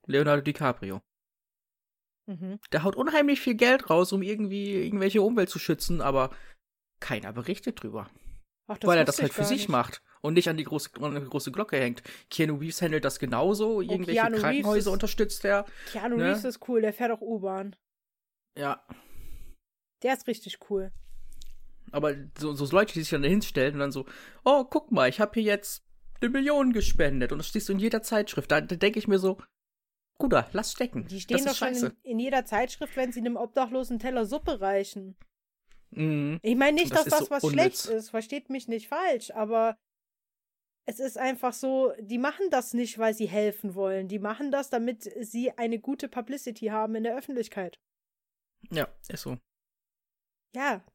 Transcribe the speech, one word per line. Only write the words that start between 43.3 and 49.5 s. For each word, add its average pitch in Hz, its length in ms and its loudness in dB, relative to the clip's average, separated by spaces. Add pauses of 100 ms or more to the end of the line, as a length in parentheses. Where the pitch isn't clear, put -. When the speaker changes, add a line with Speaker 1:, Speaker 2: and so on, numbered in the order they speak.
Speaker 2:
wollen. 190 340 -2
Die 202 100 -6
machen 220 320 -4
das, 277 200 0
damit 233 400 -4 (100)
sie 240 360 -4
eine 233 220 -2
gute 269 300 -6
Publicity 240 580 -8
haben 220 300 -2
in 220 80 -2
der 233 120 -2
Öffentlichkeit. 233 640 -6 (920)
Speaker 1:
Ja, 156 180 -2 (200)
ist - 140 -10
so. 127 160 -8 (1160)